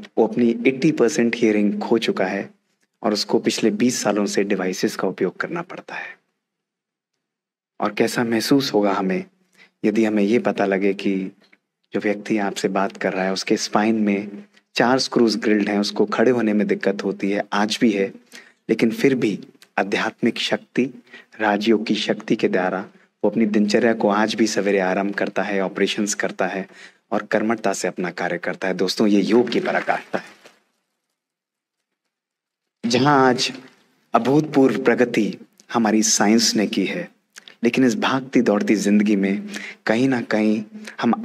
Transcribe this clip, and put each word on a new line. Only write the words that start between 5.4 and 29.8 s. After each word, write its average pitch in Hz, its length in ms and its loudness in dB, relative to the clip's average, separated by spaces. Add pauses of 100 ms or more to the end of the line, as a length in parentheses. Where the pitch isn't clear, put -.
पड़ता - 320 -16
है? - 240 -14 (1600)
और 104 140 -2
कैसा 117 300 0
महसूस 117 500 0
होगा 104 180 2
हमें, 92 320 -2 (600)
यदि 110 200 2
हमें 107 180 2
ये 107 160 4
पता 104 260 0
लगे 98 300 0
कि 95 380 -4 (600)
जो - 80 -4
व्यक्ति 104 380 -2
आपसे 101 300 -2
बात 98 280 -2
कर 95 160 -2
रहा 92 120 -2
है, 95 80 0
उसके 95 240 -2
spine 107 380 0
में 104 500 -2 (320)
चार 127 220 2
screws 117 380 2
grilled 104 320 0
हैं, 104 100 0
उसको 104 280 0
खड़े 117 240 2
होने 117 220 0
में 104 140 2
दिक्कत 101 380 -2
होती 101 260 -4
है, 101 120 -2 (100)
आज 104 280 -2
भी 120 120 4
है, 98 140 0 (600)
लेकिन 113 220 2
फिर 135 240 2
भी 113 240 -2 (400)
आध्यात्मिक 104 600 -2
शक्ति, - 460 -2 (560)
राजयोग 107 460 2
की 120 80 0
शक्ति - 420 -2
के - 120 2
द्वारा 92 320 -2 (440)
वो 104 60 2
अपनी 113 160 0
दिनचर्या 110 480 2
को 107 140 0
आज 107 260 0
भी 110 120 2
सवेरे 101 320 0
आरंभ 95 360 -2
करता 98 280 -4
है, 98 180 -4
operations 95 540 -2
करता 95 320 -4
है 95 200 -6 (460)
और 104 100 -2
कर्मठता 107 500 -2
से 92 160 -4
अपना 87 220 -6
कार्य 87 280 -4
करता 90 300 -6
है। 92 60 -2
दोस्तों, 92 320 0
ये 101 140 4
योग 104 300 2
की - 100 0
पराकाष्ठा - 580 -4